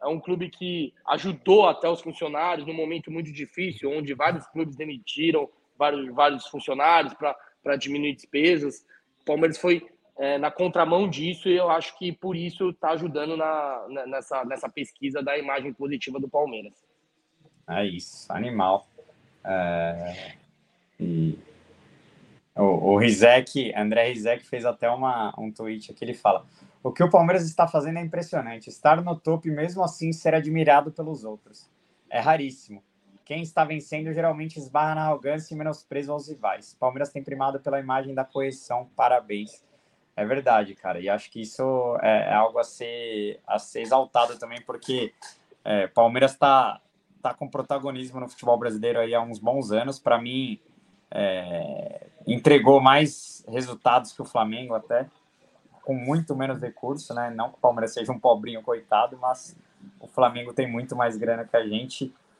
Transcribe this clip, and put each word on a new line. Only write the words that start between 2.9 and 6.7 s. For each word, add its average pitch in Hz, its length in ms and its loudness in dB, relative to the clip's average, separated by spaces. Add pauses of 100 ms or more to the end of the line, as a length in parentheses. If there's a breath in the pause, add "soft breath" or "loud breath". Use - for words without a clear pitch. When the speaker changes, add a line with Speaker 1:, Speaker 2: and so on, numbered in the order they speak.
Speaker 1:
muito 160 200 -8
difícil, 147 600 -6
onde 147 220 -6
vários 151 340 0
clubes 156 280 -6
demitiram 151 720 -2 (300)
vários, 139 360 0
vários 143 340 2
funcionários 147 640 2